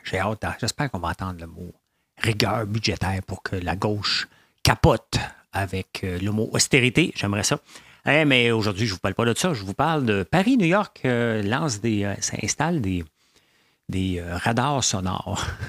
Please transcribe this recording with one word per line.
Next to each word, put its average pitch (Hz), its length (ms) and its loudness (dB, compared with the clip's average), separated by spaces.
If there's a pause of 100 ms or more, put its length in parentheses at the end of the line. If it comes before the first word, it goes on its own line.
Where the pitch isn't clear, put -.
J'ai - 160 -4
hâte, - 240 -2
hein. 85 160 -4
J'espère 131 320 -4
qu'on 92 80 -6
va 85 80 -4
entendre 90 320 -6
le 82 80 -12
mot 87 260 -14 (440)
rigueur 110 480 0
budgétaire 98 600 -2
pour - 160 -10
que - 140 -6
la 87 180 -4
gauche 104 540 -2 (340)
capote - 560 4 (340)
avec, 95 520 -6
euh, 90 160 -4
le 101 100 0
mot 110 220 0
austérité. 127 640 4
J'aimerais 101 260 -2
ça. 143 160 0 (460)
Hein, 147 220 4
mais 123 260 6
aujourd'hui, 107 340 2
je 101 60 -2
vous 90 80 -8
parle 95 140 -2
pas 117 100 2
de 117 120 2
ça. 175 180 0
Je 101 100 -6
vous 95 100 -6
parle 147 320 2
de 101 160 2
Paris, 190 340 2
New 196 100 4
York, 185 380 0
euh, 117 380 0
lance 117 380 0
des, 104 240 0
euh, 101 160 -2
s'installe 151 600 -2
des, 92 240 -2 (840)
des, 95 320 -2
euh, 87 160 -8
radars 120 480 0
sonores. 92 600 -2 (240)